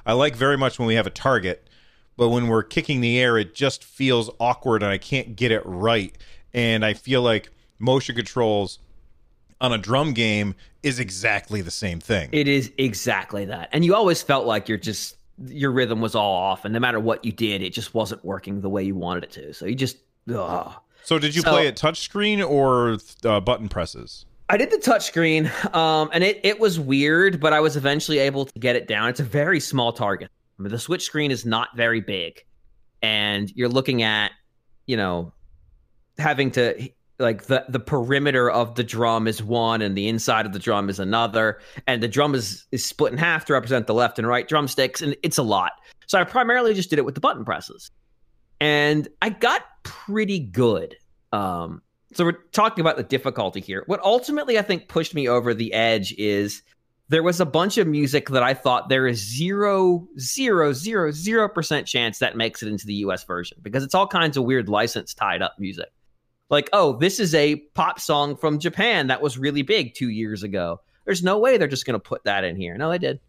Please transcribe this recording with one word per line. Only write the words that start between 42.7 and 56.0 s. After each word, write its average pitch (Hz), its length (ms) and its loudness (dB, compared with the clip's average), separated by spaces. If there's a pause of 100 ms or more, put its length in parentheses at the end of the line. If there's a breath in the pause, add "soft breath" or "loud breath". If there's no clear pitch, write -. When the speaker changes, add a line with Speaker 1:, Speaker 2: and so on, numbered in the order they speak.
Speaker 2:
is 127 100 -4
split - 300 -2
in 127 60 -6
half 165 260 0
to - 80 -2
represent 123 340 0
the 110 80 0
left 117 240 2
and 113 80 -2
right 123 220 -2
drumsticks, 151 540 -2
and 143 200 -2
it's 170 140 -2
a 151 60 2
lot. 98 300 0 (340 soft breath)
So 196 120 2
I 175 60 4
primarily 240 480 2
just 190 160 -2
did 151 100 2
it 139 60 2
with 131 100 -4
the 151 60 -10
button - 240 0
presses, - 460 -8 (680)
and 147 480 4 (140)
I 208 80 2
got 247 340 2 (200)
pretty 202 560 -4
good. 104 580 0 (360)
Um, 87 500 -4 (320)
so 180 100 2
we're 170 140 0 (140)
talking 214 280 2
about 160 160 2
the 127 60 -4
difficulty 113 580 -2
here. 95 260 -8
What 196 160 -4
ultimately 254 560 2
I 208 40 2
think 190 260 -4
pushed 165 260 -2
me 139 140 0
over 120 240 2
the 110 220 -4
edge 110 420 2